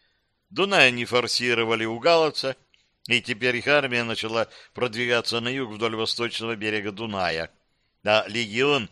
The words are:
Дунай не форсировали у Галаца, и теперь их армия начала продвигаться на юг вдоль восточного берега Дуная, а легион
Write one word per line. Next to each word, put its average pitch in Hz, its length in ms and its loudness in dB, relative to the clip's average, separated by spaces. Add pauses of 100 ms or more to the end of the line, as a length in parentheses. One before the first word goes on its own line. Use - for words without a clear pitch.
(500)
Дунай 156 420 4
не 120 140 -4
форсировали 117 800 0
у 113 120 -4
Галаца, 147 600 2 (500)
и 117 140 2
теперь 123 340 -2
их 113 120 -4
армия 131 360 2
начала 113 460 -2 (240)
продвигаться 120 640 0
на 117 80 -4
юг 127 240 -4
вдоль 110 240 -2
восточного 113 600 -4
берега 107 340 -2
Дуная, 95 580 -4 (540)
а 104 240 4
легион 117 640 0